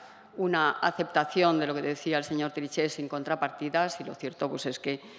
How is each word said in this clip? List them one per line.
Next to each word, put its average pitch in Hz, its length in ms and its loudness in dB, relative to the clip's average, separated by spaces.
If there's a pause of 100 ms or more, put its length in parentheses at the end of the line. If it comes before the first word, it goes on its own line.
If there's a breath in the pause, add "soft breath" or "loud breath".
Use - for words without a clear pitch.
(360 loud breath)
una 170 360 4
aceptación 165 840 2
de 151 80 2
lo 143 80 -2
que 147 80 -2
decía 147 360 0
el 143 60 -2
señor 151 280 -2
Trichet 151 380 -2
sin 143 180 -8
contrapartidas 151 920 -2
y 139 40 -10
lo 147 100 -10
cierto, 139 340 -4
pues, 139 180 -6
es 127 120 -4
que 139 220 -4 (180 loud breath)